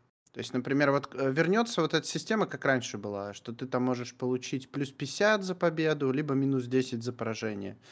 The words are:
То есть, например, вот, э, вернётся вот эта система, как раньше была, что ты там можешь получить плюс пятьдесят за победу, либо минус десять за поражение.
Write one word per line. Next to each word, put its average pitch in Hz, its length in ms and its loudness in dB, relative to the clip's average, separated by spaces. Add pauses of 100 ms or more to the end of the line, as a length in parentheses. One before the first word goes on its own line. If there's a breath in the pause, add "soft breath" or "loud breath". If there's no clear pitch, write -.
(320)
То - 60 -8
есть, 117 160 -6
например, 139 380 2
вот, 139 220 -2
э, 135 180 0
вернётся 185 500 2
вот 156 120 2
эта 156 120 0
система, 196 400 0
как - 180 -6
раньше 127 340 2
была, 101 360 -6
что - 180 -12
ты 123 140 -8
там 127 160 0
можешь 123 320 -2
получить 127 560 -4
плюс 139 200 -4
пятьдесят 202 520 0
за 185 120 -4
победу, 156 580 2
либо 143 220 0
минус 135 320 2
десять 127 360 2
за 120 100 -4
поражение. 110 640 -4 (160 loud breath)